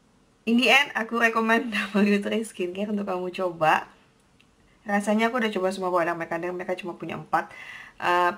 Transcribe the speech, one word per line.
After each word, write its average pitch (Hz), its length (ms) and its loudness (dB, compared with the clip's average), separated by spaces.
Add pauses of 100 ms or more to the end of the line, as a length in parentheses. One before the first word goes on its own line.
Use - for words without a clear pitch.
(480)
In 226 80 4
the 233 160 4
end, 277 240 4
aku 233 240 -2
recommend 226 640 2
<laughs> 202 100 -6
W 202 320 4
three 214 240 -2
Skincare 190 480 -4
untuk 202 80 -2
kamu 180 320 -4
coba. 170 560 0 (960)
Rasanya 208 400 2
aku 240 160 0
udah 214 80 -2
coba 185 240 -2
semua 185 160 -2
produk 170 240 2
mereka, 165 240 -6
dan 180 160 -6
mereka 180 240 -8
cuma 170 160 -10
punya 165 240 -10
empat. 160 320 -4 (480)
Eh, 175 380 2